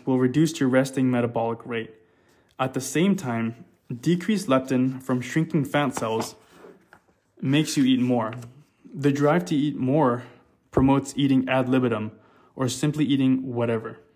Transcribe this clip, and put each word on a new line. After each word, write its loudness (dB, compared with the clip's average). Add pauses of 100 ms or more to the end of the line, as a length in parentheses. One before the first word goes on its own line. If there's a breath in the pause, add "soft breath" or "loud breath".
will 2
reduce 2
your 2
resting 2
metabolic -2
rate. -8 (640 soft breath)
At -2
the -4
same 0
time, -6 (280)
decreased -2
leptin 0
from -2
shrinking -2
fat -2
cells -4 (1040 loud breath)
makes 0
you 4
eat 4
more. 0 (600)
The 0
drive 2
to -2
eat 0
more 2 (460 loud breath)
promotes 2
eating 2
ad 0
libitum, 0 (420 soft breath)
or -2
simply -2
eating 0
whatever. -2 (180)